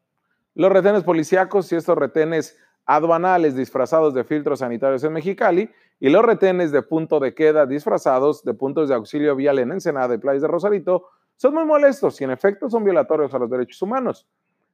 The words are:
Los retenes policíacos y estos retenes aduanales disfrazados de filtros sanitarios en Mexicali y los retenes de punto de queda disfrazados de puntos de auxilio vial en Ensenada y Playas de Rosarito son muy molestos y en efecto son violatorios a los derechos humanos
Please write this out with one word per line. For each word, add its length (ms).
Los 180
retenes 300
policíacos 680
y 40
estos 220
retenes 580
aduanales 680
disfrazados 600
de 100
filtros 360
sanitarios 440
en 80
Mexicali 580
y 100
los 160
retenes 480
de 100
punto 380
de 140
queda 320
disfrazados 760
de 120
puntos 340
de 60
auxilio 420
vial 220
en 140
Ensenada 420
y 40
Playas 240
de 60
Rosarito 580
son 180
muy 120
molestos 540
y 40
en 60
efecto 400
son 120
violatorios 520
a 40
los 120
derechos 320
humanos 440